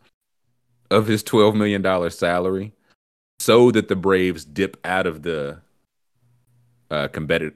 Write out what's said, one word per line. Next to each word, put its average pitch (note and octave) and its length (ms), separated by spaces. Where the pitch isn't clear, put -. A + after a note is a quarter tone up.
of G#2 160
his A2 160
twelve G#2+ 340
million G#2 260
dollar F#2 280
salary, F#2 640
so A#2+ 320
that A2 160
the G2 80
Braves F#2 480
dip D2 400
out F#2 220
of D#2+ 160
the, D2 380
uh, D2 180
competi-, D#2+ 480